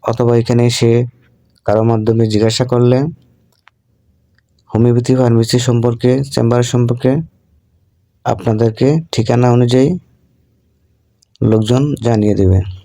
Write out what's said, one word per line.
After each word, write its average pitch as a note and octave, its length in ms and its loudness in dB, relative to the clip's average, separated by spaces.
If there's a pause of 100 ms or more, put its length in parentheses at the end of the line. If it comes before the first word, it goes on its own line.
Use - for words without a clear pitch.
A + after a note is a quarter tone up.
অথবা A#2+ 340 0
এখানে A#2+ 340 0
এসে A#2 200 0 (720)
কারো G#2+ 180 0
মাধ্যমে A2+ 480 0
জিজ্ঞাসা A2+ 420 0
করলে B2 260 2 (1700)
হোমিওপ্যাথি A#2+ 460 2
ফার্মেসি A#2+ 440 2
সম্পর্কে, A#2+ 520 0 (200)
চেম্বার A#2+ 320 0
সম্পর্কে B2 480 -2 (1120)
আপনাদেরকে A2+ 600 -2 (240)
ঠিকানা A#2+ 440 0
অনুযায়ী B2 340 2 (1500)
লোকজন A2+ 420 0 (200)
জানিয়ে G#2+ 320 0
দেবে। F#2+ 240 2 (260)